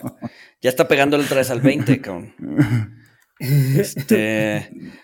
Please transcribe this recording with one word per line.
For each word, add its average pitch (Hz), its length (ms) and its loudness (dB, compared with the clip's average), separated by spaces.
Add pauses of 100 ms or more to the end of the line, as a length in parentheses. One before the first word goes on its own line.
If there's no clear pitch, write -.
(600)
ya 127 100 0
está 139 180 2
pegándole 143 360 4
otra 135 140 0
vez 127 120 0
al 120 100 -4
veinte, 139 400 2
cabrón. 90 340 -12 (1040)
Este... 131 1300 0 (340)